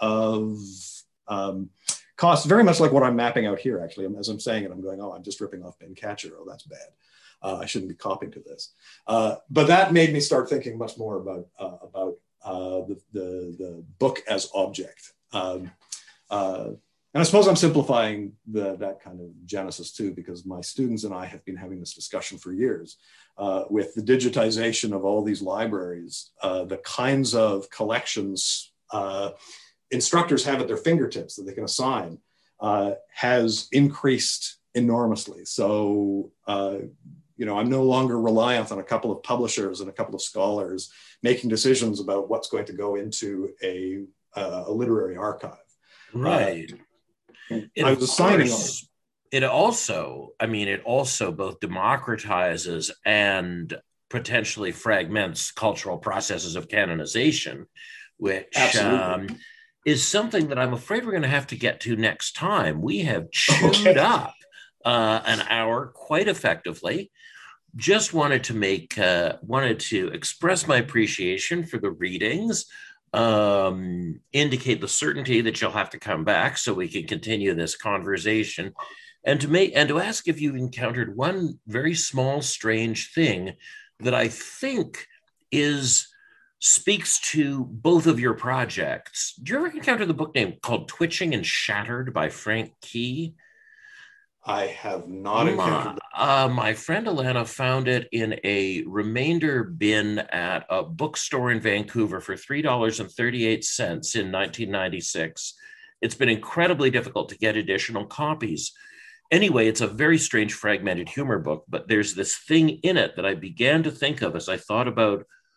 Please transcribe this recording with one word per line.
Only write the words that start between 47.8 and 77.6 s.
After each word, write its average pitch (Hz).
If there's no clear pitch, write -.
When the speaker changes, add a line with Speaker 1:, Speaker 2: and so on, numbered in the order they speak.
Speaker 1:
I 135
Speaker 2:
of 127
Speaker 1:
was 127
assigning 175
Speaker 2:
course, -
it 135
also, 110
I 110
mean, 104
it 98
also 120
both 95
democratizes 92
and 92
potentially 110
fragments 95
cultural 98
processes 90
of 82
canonization, 98
which, 95
Speaker 1:
Absolutely. 104
Speaker 2:
um, 92
is 139
something 208
that 135
I'm 127
afraid 220
we're 214
gonna 156
have 139
to 127
get -
to 120
next -
time. 135
We 180
have 110
chewed 165
Speaker 1:
Okay. 277
Speaker 2:
up, 202
uh, 113
an 110
hour 117
quite 180
effectively. 95
Just 202
wanted 139
to 120
make, 98
uh, 90
wanted 120
to 92
express 175
my 143
appreciation 113
for 139
the 104
readings, 107
um, 95
indicate 127
the 98
certainty 135
that 113
you'll 98
have 101
to -
come 80
back 101
so 107
we 92
can 80
continue 98
this 82